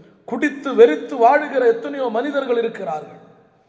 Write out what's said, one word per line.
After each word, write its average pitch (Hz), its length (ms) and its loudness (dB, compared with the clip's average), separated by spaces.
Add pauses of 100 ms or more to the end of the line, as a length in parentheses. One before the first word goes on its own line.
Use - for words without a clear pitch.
(240)
குடித்து 277 500 -6
வெறித்து 285 420 4
வாழுகிற 262 500 2
எத்தனையோ 262 420 -2
மனிதர்கள் 254 500 -4
இருக்கிறார்கள். 185 580 -8 (520)